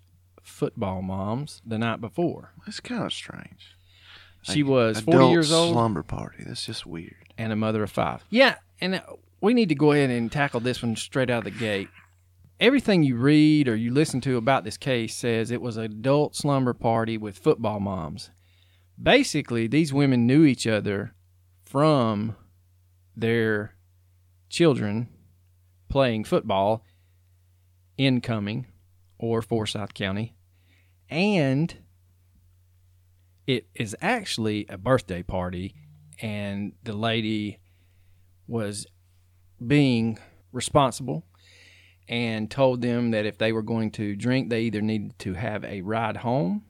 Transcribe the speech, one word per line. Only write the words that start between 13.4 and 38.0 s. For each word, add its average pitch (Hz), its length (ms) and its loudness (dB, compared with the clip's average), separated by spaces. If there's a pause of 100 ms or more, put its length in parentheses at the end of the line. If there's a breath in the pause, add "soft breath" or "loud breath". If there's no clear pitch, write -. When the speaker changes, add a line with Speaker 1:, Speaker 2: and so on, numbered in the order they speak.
Speaker 1:
or 117 80 2
you 117 180 -2
listen 143 280 0
to 127 160 -2
about 120 260 0
this 101 140 -10
case 120 400 -4
says 113 340 -2
it 120 120 -4
was 117 140 -6
an 113 80 -6
adult 131 520 0
slumber 135 380 0
party 113 440 0
with 104 200 -10
football 110 420 0
moms. 92 500 -6 (720)
Basically, 135 640 2
these 143 260 2
women 135 340 4
knew 143 180 6
each 127 220 2
other 104 460 -2 (600)
from 113 640 2 (800)
their 110 580 0 (760)
children 120 600 2 (800)
playing 120 340 0
football 107 640 0 (1160)
in 131 220 2
Cumming 110 480 -4 (500)
or 113 240 -2
Forsyth 107 500 -4
County. 101 440 -4 (760)
And 160 640 0 (1700)
it 127 260 -2
is 107 260 -8
actually 113 680 -4
a 98 100 -14
birthday 92 460 -2
party, 92 500 -6 (460 soft breath)
and 101 540 -6 (100)
the 113 80 -8
lady 110 640 -4 (880)